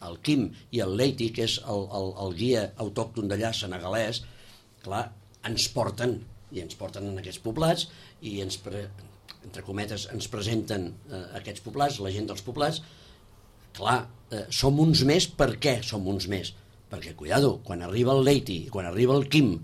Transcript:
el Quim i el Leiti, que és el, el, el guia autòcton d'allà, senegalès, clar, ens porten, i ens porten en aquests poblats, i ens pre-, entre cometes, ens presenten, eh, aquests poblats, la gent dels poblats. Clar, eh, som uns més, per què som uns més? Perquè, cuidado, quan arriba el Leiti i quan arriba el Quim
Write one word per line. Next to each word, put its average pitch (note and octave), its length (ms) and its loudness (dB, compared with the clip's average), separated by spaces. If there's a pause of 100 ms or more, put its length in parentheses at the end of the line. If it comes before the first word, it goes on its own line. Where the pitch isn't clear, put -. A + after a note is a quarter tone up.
el E2+ 180 -10
Quim C#3 300 2 (200)
i A#2 100 0
el F#2+ 160 0
Leiti, C3 340 2
que A2+ 140 -2
és - 140 0
el, G2+ 340 -4
el, F#2+ 280 -4
el F#2 140 -4
guia G#2+ 420 2
autòcton A2 520 -4
d'allà, A2 240 0
senegalès, G#2 720 -4 (600)
clar, G#2 300 -4 (320)
ens A2+ 240 0
porten, A#2 500 0 (320)
i G#2+ 100 -8
ens E2 140 -12
porten G2+ 320 -8
en F#2+ 120 -6
aquests F#2 220 -12
poblats, D#3+ 480 0 (340)
i G2+ 180 -6
ens F#2+ 180 -6
pre-, G#2 300 -10 (560)
entre F#2+ 180 -14
cometes, G2+ 480 -6
ens - 180 -6
presenten, G#2 640 -2 (180)
eh, F#2 140 -10 (100)
aquests G2+ 260 -10
poblats, B2 400 -2
la G2 100 -4
gent G#2 160 -4
dels G2 160 -10
poblats. D3 400 -2 (920)
Clar, A2+ 340 0 (240)
eh, G#2+ 180 -6
som C#3 300 4
uns D#3+ 240 8
més, D3+ 240 6
per - 320 2
què B2+ 220 4
som G2 260 -4
uns F#2 180 0
més? F#2 280 -4 (320)
Perquè, E2 280 -12
cuidado, F2 480 4
quan F2 200 -8
arriba A#2 340 2
el C3 80 6
Leiti C3 400 4
i - 60 -12
quan F#2 180 -4
arriba B2 260 6
el C#3 140 4
Quim C3+ 360 6